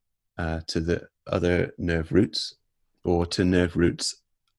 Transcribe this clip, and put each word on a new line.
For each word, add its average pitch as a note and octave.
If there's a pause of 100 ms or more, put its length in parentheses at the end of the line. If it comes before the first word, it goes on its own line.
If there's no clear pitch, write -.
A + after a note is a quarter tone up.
(380)
uh, E2
to F2
the E2+ (200)
other F2
nerve E2+
roots - (500)
or F2
to F#2+
nerve F2+
roots, - (420)